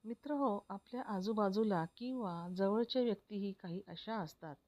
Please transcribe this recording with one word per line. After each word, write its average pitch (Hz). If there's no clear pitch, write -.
मित्र 233
हो, 262
आपल्या 240
आजूबाजूला 202
किंवा 240
जवळच्या 220
व्यक्तीही 202
काही 180
अशा 196
असतात 156